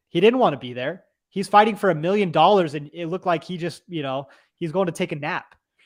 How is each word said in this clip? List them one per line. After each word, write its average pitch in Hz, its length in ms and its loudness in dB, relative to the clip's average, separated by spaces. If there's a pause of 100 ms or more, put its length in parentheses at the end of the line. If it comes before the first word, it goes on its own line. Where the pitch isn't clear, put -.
He 170 120 -2
didn't 240 180 6
wanna 175 200 2
be 120 140 -12
there. 135 320 -8 (260)
He's 196 180 -6
fighting 214 260 6
for 190 160 0
a 170 60 2
million 180 340 0
dollars, 160 440 4
and 147 200 -10
it 170 120 -8
looked 180 200 -8
like 170 160 0
he 180 140 -12
just, 165 320 -10
you 160 160 -8
know, 135 240 -6 (260)
he's 170 160 -8
going 185 160 -2
to 170 60 -4
take 175 180 -6
a 170 60 -8
nap. 151 400 -10 (300)